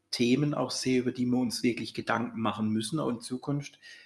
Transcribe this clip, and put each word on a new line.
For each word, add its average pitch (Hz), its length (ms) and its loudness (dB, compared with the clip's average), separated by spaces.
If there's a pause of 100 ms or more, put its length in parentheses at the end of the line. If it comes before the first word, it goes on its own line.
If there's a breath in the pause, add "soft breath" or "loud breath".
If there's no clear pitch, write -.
(120)
Themen 135 420 4
auch 131 180 0
sehe, 127 300 2
über 123 100 0
die 123 140 -2
wir 123 120 2
uns 123 260 0
wirklich 113 300 0
Gedanken 117 460 -2
machen 107 300 0
müssen, 110 300 0
auch 139 100 0
in 117 100 -4
Zukunft, 143 580 -6 (280 loud breath)